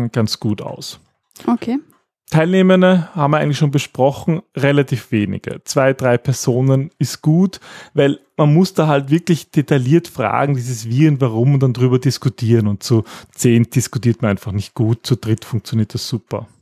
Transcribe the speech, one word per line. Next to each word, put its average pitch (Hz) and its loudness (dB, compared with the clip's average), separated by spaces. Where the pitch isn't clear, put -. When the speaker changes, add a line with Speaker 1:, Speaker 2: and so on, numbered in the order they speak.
Speaker 1:
ganz 110 -2
gut 104 -4
aus. - -14
Speaker 2:
Okay. 240 -2
Speaker 1:
Teilnehmende 185 4
haben 147 0
wir 156 2
eigentlich 147 -2
schon 147 0
besprochen, 143 -2
relativ 139 0
wenige. 98 -4
Zwei, 135 0
drei 123 0
Personen 135 0
ist - -6
gut, 175 0
weil 139 2
man 147 4
muss 180 2
da 160 2
halt 143 0
wirklich 170 -2
detailliert 147 0
fragen, 127 -2
dieses 120 -6
Wie 131 2
und 143 0
Warum 127 2
und 135 2
dann 127 2
drüber 127 2
diskutieren. 117 0
Und 101 -4
zu 110 2
zehn 117 2
diskutiert 113 -2
man 113 0
einfach 98 -4
nicht 101 -6
gut, 113 -2
zu - -2
dritt 110 -4
funktioniert 110 -4
das - -8
super. 107 -8